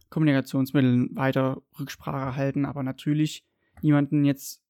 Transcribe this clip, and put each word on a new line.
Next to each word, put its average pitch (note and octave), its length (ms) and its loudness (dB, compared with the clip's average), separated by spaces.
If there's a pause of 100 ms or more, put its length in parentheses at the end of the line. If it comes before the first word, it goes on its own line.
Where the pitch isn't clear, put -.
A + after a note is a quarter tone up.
(100)
Kommunikationsmitteln C3+ 1040 2
weiter C3 480 -2 (160)
Rücksprache C3+ 560 -8
halten, C#3 300 -2
aber C3+ 180 -6
natürlich D3+ 640 -2 (380)
niemanden D3 420 4
jetzt - 460 -2